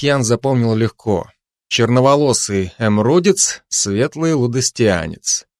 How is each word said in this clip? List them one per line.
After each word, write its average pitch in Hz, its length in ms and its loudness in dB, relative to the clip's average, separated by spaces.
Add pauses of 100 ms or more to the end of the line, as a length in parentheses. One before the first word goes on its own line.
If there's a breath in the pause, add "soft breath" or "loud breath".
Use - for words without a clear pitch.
Ян 143 180 0
запомнил 117 540 0
легко. 110 520 -4 (400)
Черноволосый 123 1120 0
эмродец, 123 880 0
светлый 147 680 -2
лудостианец. 117 1120 -2 (140)